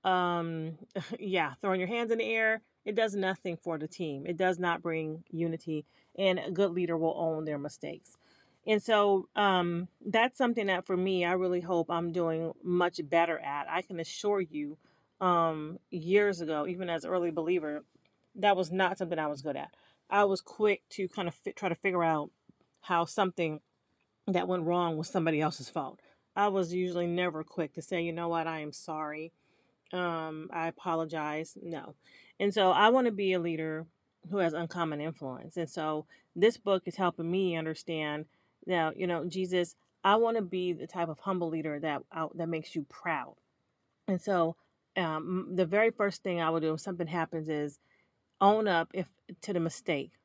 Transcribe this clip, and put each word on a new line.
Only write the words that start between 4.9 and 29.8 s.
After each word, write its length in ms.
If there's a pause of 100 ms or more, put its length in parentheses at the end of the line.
unity, 540 (340)
and 200
a 120
good 220
leader 240
will 200
own 280
their 140
mistakes. 580 (500)
And 160
so, 540
um, 520 (160)
that's 340
something 280
that 200
for 100
me, 280
I 80
really 280
hope 300
I'm 220
doing 400 (100)
much 460
better 300
at. 320
I 120
can 180
assure 400
you, 380 (420)
um, 580 (120)
years 500
ago, 260
even 220
as 160
an 60
early 200
believer, 540 (500)
that 220
was 160
not 260
something 200
I 80
was 160
good 140
at. 140 (380)
I 160
was 160
quick 500
to 180
kind 200
of 60
fi-, 180
try 160
to 60
figure 300
out 260 (520)
how 220
something 560 (640)
that 220
went 160
wrong 320
was 120
somebody 320
else's 280
fault. 320 (340)
I 140
was 240
usually 340
never 380
quick 300
to 80
say, 200
"You 100
know 160
what, 180
I 140
am 120
sorry. 600 (600)